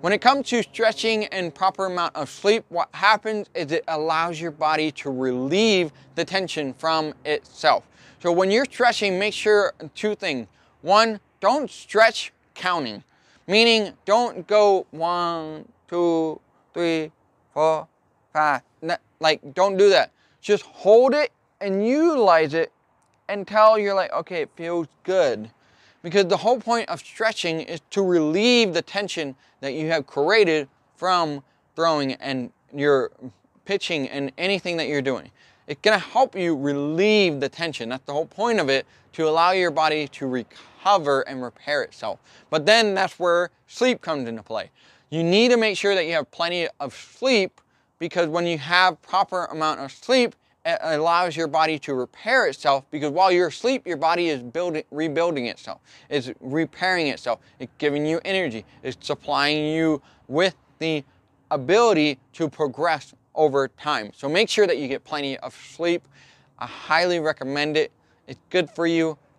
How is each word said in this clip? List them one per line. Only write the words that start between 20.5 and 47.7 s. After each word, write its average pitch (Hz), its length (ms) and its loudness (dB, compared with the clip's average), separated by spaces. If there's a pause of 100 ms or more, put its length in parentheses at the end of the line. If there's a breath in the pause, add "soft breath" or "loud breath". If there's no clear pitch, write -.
hold 233 500 4
it 302 160 0 (300)
and 202 260 -2
utilize 233 680 4
it 165 180 -2 (560)
until 214 520 4
you're 202 160 0
like, 185 180 0
"Okay, 165 280 -4
it 135 140 -6
feels 170 300 -4 (160)
good." 127 480 0 (540 soft breath)
Because 180 240 2
the 175 100 2
whole 226 220 0
point 233 300 -2
of 165 100 -6
stretching 175 640 -4
is 165 280 -12
to 196 140 -2
relieve 185 720 2
the 165 80 -2
tension 170 520 -6 (260 soft breath)
that 135 120 -6
you 156 140 -6
have 160 180 -2
created 160 600 2 (280)
from 165 460 -2 (340)
throwing 151 380 0
and 131 380 -8 (200)
your 143 380 2 (540)
pitching 175 460 -4
and 139 280 -8
anything 180 400 -4
that 147 100 -4
you're 143 140 -2
doing. 123 300 -4 (340 soft breath)
It's 147 160 -10
gonna 214 160 2
help 247 380 0
you 175 200 0
relieve 151 840 2
the 135 100 -2
tension. 147 400 -8
That's 131 160 -10
the 143 80 -10
whole 151 140 -4
point 220 320 -2
of 143 100 0
it, 135 160 2 (280 soft breath)
to 160 140 -2
allow 165 240 4
your 185 200 2
body 151 380 0
to - 180 -10
recover 143 920 -2
and 131 200 -8
repair 139 400 -4
itself. - 380 -8 (320 soft breath)
But 156 160 0
then 214 260 4
that's 190 240 -4
where 175 320 0 (160)
sleep 240 360 0
comes 143 260 -6
into 113 160 -10
play. 104 260 -10 (400 soft breath)
You 160 140 -2
need 208 260 4
to 240 80 4
make 214 180 0
sure 202 200 0
that 175 100 0
you 165 80 -4
have 151 160 -2
plenty 170 380 -4 (120)
of 135 140 -10
sleep, - 680 -2 (380)